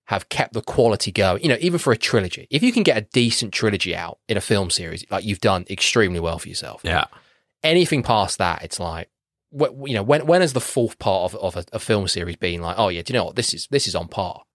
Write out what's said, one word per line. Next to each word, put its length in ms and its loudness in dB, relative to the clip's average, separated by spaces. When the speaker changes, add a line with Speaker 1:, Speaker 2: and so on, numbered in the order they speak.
Speaker 1:
have 220 -2
kept 260 -2
the 80 -4
quality 500 2
going? 320 2
You 60 2
know, 100 2
even 180 0
for 140 2
a 40 2
trilogy. 540 -2
If 140 2
you 80 6
can 100 2
get 160 4
a 140 -4
decent 400 2
trilogy 420 0
out 240 -8
in 80 0
a 40 -2
film 300 0
series, 400 -6
like, 140 -4
you've 160 -4
done 300 2
extremely 480 2
well 220 -4
for 80 -14
yourself. 340 -12
Speaker 2:
Yeah. 220 0
Speaker 1:
Anything 400 4
past 360 2
that, 260 0
it's 160 -8
like, 280 -8
wh-, 300 -2
you 80 -4
know, 80 0
when, 240 2
when 140 6
has 120 2
the 80 -2
fourth 380 -2
part 340 0
of, 80 -10
of 160 -2
a, 160 -6
a 60 -4
film 300 0
series 280 -4
been 240 -4
like, 160 -4
"Oh 120 4
yeah, 140 -4
do 100 -8
you 60 2
know 80 0
what? 100 -10
This 180 -2
is, 160 -12
this 160 2
is 80 -4
on 140 -4
par." 340 -6